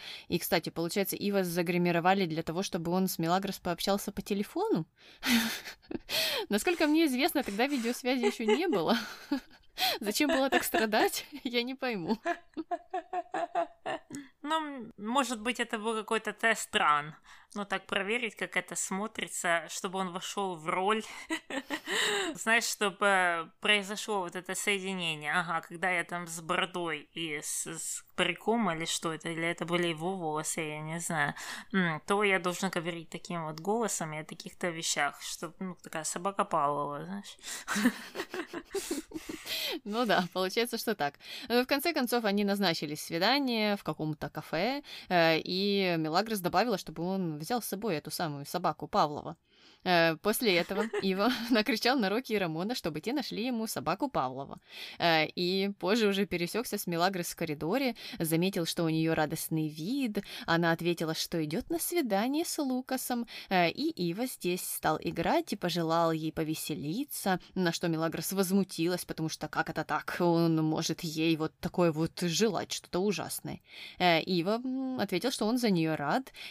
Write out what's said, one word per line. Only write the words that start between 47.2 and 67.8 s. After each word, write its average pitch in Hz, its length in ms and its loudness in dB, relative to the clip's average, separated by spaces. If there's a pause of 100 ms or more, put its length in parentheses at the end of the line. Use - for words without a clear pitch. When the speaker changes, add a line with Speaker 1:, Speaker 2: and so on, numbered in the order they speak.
Speaker 1:
взял 208 240 -2
с - 60 -8
собой 196 280 -2
эту 151 160 -6
самую 147 340 -4
собаку 175 420 -2
Павлова. 151 480 0 (480)
Э, 165 340 6
после 208 400 2
этого 196 260 2
<laughs> 202 200 -2
Иво 196 260 4 (120)
<laughs> 233 100 -4
накричал 240 480 4
на 190 100 2
Рокки 220 240 -2
и 208 40 4
Рамона, 180 380 -2
чтобы 156 260 -4
те 233 120 -4
нашли 220 320 -2
ему 220 220 -2
собаку 170 420 -2
Павлова. 131 500 -4 (400)
Э, 160 260 6 (100)
и 190 340 0 (100)
позже 208 280 4
уже 196 180 2
пересекся 180 520 -2
с - 100 -8
Мелагрос 175 400 2
в - 80 -8
коридоре, 175 600 -2 (240)
заметил, 170 460 2
что - 200 0
у 160 40 2
нее 160 240 2
радостный 156 560 0
вид. 208 540 -2 (240)
Она 165 240 4
ответила, 165 420 0
что 165 300 -2
идет 160 260 -4
на 330 100 -2
свидание 277 640 0
с - 160 -4
Лукасом, 254 640 -2 (220)
э, 180 200 4
и 311 200 -2 (200)
Ива 214 160 -2
здесь 180 380 -2 (120)
стал 156 280 0
играть 233 500 0
и - 20 -2
пожелал 165 580 2
ей 156 180 -2
повеселиться, 160 1080 -2 (160)
на 180 160 4
что 175 160 -2